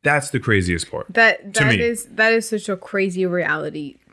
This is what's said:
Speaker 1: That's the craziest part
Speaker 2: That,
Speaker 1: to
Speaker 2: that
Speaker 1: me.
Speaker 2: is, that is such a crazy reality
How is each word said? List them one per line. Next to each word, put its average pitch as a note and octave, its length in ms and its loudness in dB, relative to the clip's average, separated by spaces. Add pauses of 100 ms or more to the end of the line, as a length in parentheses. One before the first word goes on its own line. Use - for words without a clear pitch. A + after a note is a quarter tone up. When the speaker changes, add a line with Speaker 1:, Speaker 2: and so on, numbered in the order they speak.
Speaker 1:
That's D3 280 0
the C3 100 -2
craziest F2+ 500 0
part - 220 -8
Speaker 2:
That, G#3+ 400 2
Speaker 1:
to A3 100 2
Speaker 2:
that A3 140 4
Speaker 1:
me. F#3+ 40 2
Speaker 2:
is, A#3 260 -2
that A3 260 2
is A3+ 160 0
such G#3 180 -6
a G3+ 80 -4
crazy F#3 500 -2
reality D3+ 720 -4 (180)